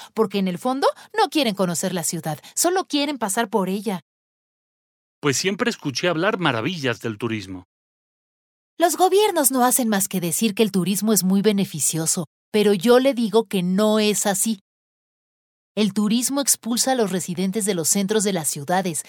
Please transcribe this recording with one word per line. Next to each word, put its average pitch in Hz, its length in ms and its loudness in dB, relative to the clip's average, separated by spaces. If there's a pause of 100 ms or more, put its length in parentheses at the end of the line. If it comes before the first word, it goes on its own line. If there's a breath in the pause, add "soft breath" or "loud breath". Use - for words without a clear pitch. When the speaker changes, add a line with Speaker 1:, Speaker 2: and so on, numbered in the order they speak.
(120 loud breath)
Speaker 1:
porque 214 260 -2
en 190 100 0
el 175 100 -4
fondo 262 300 0 (280 loud breath)
no 415 120 2
quieren 262 260 0
conocer 185 400 -2
la 170 80 -4
ciudad, 156 380 -6 (160 loud breath)
solo 349 300 0
quieren 285 300 -2
pasar 226 320 -2
por 196 200 0
ella. 190 320 -4 (1200)
Speaker 2:
Pues 139 160 0
siempre 202 340 -2
escuché 147 380 -4
hablar 175 300 0
maravillas 135 600 -2
del 110 160 -6
turismo. 98 460 -6 (1120)
Speaker 1:
Los 339 200 2
gobiernos 370 560 4
no 247 120 2
hacen 254 240 2
más 196 200 0
que 185 120 -4
decir 196 360 0
que 226 80 4
el 196 80 0
turismo 202 400 2
es 175 100 2
muy 190 200 2
beneficioso, 170 840 0 (240)
pero 208 240 4
yo 233 240 6
le 262 160 2
digo 226 300 2
que 190 180 -2
no 214 380 2
es 208 260 0
así. 214 320 -2 (1160)
El 202 200 0
turismo 233 480 0
expulsa 247 500 -2
a - 20 0
los 208 180 0
residentes 190 520 -4
de 202 80 0
los 165 160 -2
centros 202 360 0
de 202 100 0
las 156 120 -2
ciudades, 175 640 -2